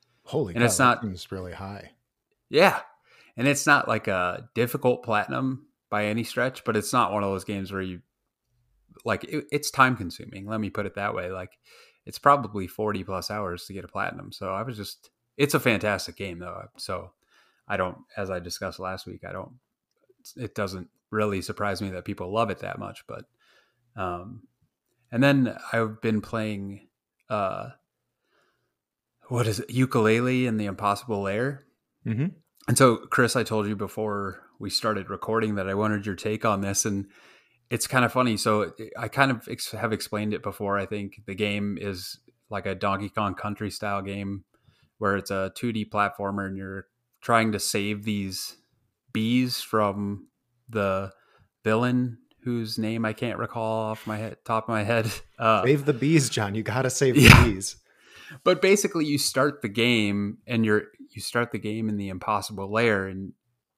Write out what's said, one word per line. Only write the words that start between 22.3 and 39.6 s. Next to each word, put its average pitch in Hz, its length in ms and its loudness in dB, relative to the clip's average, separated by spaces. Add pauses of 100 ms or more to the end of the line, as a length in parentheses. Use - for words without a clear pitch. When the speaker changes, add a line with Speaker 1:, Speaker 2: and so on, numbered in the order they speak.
Speaker 2:
love 113 180 2
it 92 100 -6
that - 180 -8
much, 98 300 -12
but, - 160 -12 (720)
um, 92 460 -8 (680)
and 120 120 0
then 139 340 4 (160)
I've 110 280 0
been 110 200 2
playing, 104 680 -6 (400)
uh, 107 420 -2 (1600)
what 120 200 0
is 101 120 0
it? - 80 -8
Yooka-Laylee 123 800 2
and 110 120 0
the 104 60 -2
Impossible 101 560 -2
Lair. 120 440 -4 (400)
Speaker 1:
Mm-hmm. 113 200 -2 (420)
Speaker 2:
And 120 100 4
so, 123 180 8
Chris, - 380 2
I 120 80 2
told 107 240 -2
you 107 80 -2
before 101 680 -6 (180)
we 101 100 -8
started 101 400 -2
recording 110 460 0
that 95 120 -2
I 98 60 -2
wanted 104 320 0
your 101 80 -2
take 107 300 -4
on 101 160 2
this, 98 240 0
and 101 220 -2 (640)
it's 120 160 -2
kind 127 180 2
of 113 80 2
funny. 123 240 2
So 107 360 2 (240)
I 110 120 -6
kind 135 220 2
of 113 180 -6
ex-, - 240 -10